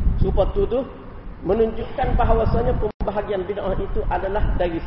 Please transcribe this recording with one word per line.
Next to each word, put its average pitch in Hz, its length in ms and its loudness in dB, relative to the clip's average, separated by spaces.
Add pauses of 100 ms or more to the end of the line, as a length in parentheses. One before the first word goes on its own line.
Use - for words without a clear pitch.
(240)
serupa 180 320 4
tu, 202 80 2
tu 226 160 0 (640)
menunjukkan 233 720 0
bahawasanya 240 640 4
pembahagian 202 640 -2
bid'ah 190 320 -4
itu 196 320 -2
adalah 190 480 0
dari 170 320 0